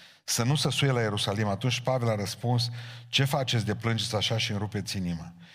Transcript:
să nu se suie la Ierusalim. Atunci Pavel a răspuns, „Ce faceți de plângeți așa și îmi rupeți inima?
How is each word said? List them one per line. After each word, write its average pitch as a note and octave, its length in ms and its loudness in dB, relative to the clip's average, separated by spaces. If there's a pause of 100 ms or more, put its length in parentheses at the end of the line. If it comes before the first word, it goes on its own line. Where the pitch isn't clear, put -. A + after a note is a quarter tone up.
(240)
să - 200 0
nu C3+ 120 4
se D3 140 2
suie C3+ 220 2
la B2 100 2
Ierusalim. G#2 460 0
Atunci A2+ 340 0
Pavel A#2+ 280 0
a G#2+ 60 2
răspuns, A#2 540 0 (380)
„Ce - 160 2
faceți C3 420 0
de G#2 100 0
plângeți A2 400 0
așa A2 220 0
și A2+ 140 -2
îmi G2+ 80 -2
rupeți G2+ 380 -4
inima? F2 360 -4 (220)